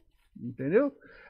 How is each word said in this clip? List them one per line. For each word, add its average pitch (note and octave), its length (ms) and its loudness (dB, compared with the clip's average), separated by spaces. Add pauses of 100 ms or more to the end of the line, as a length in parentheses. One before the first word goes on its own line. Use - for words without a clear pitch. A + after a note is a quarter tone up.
(360)
entendeu? D3+ 560 0 (380)